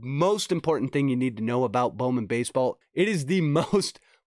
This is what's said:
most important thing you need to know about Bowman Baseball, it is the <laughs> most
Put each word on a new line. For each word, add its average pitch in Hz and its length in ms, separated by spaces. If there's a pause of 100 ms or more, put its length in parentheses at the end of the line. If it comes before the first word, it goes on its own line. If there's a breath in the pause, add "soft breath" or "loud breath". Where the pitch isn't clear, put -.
most 151 500
important 151 440
thing 139 160
you 127 60
need 127 200
to 107 60
know 120 220
about 117 340
Bowman 123 260
Baseball, 120 540 (160)
it 180 120
is 180 200
the 185 140
<laughs> - 20
most 160 580 (300 soft breath)